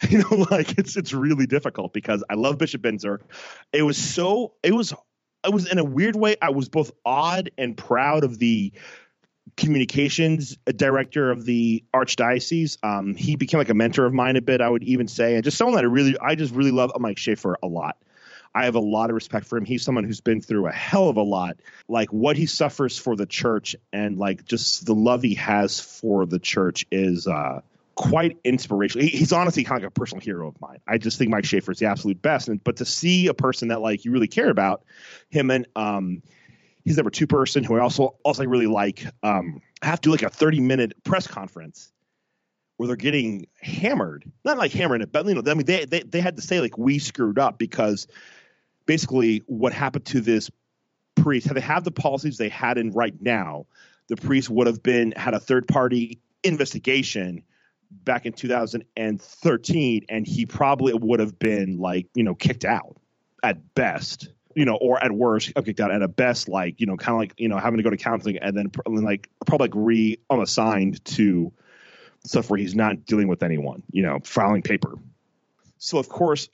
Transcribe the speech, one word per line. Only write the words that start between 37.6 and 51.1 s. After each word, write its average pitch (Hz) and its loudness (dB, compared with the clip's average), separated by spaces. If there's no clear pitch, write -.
who 113 0
I 113 4
also, 127 2
also 147 0
really 123 2
like, 104 0
um, 90 -2
have 160 -2
to - 2
do, - 6
like, 156 2
a 107 -2
thirty-minute 131 2
press 185 0
conference - -16
where 120 -2
they're 120 -2
getting 113 -2
hammered. 160 -4
Not, 285 0
like, 175 -2
hammered, 123 0
but, 156 0
you 202 2
know, 117 -2
I 147 2
mean, 151 0
they, 175 0
they, 165 -2
they 170 -4
had 180 -2
to 151 -12
say, - -2
like, 113 -4
"We 135 2
screwed 120 -2
up," 131 2
because 107 -2
basically 123 2
what 120 -2
happened - -4
to 127 0
this 110 0